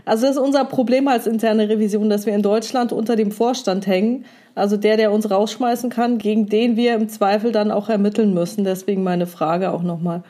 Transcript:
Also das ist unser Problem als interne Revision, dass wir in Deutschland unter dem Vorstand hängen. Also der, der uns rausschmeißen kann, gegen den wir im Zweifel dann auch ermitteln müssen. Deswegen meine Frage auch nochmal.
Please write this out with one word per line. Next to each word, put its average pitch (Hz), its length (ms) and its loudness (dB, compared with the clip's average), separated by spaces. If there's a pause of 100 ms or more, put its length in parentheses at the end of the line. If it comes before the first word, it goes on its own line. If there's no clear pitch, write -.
Also 226 200 0
das 277 100 0
ist 277 60 -2
unser 277 240 2
Problem 254 420 0
als 240 200 0
interne 220 420 2
Revision, 214 400 0
dass 208 160 0
wir 220 80 0
in 208 80 2
Deutschland 226 500 0
unter 233 240 -2
dem 208 160 0
Vorstand 220 540 -2
hängen. 214 400 0 (300)
Also 202 200 0
der, 214 220 2
der 220 140 2
uns 214 180 0
rausschmeißen 240 600 0
kann, 240 280 -2
gegen 214 300 0
den 220 300 2
wir 240 180 2
im 220 140 -2
Zweifel 208 420 0
dann 214 200 0
auch 208 180 -2
ermitteln 208 440 2
müssen. 175 300 -2
Deswegen 190 400 -2
meine 180 240 0
Frage 175 440 -2
auch 170 120 -4
nochmal. 170 460 -4